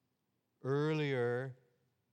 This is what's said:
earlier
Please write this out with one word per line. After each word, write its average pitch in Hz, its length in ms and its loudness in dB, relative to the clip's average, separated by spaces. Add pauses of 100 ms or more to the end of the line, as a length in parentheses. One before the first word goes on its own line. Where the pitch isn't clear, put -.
(640)
earlier 135 880 0 (600)